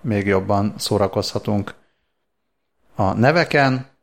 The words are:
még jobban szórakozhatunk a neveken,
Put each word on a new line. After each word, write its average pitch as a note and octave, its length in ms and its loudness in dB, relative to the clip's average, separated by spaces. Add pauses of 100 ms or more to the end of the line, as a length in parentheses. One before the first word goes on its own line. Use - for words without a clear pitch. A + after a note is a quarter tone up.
még G2+ 260 -2
jobban G2+ 500 0
szórakozhatunk G2+ 1000 -2 (1200)
a F#2+ 180 0
neveken, C3+ 760 2 (160)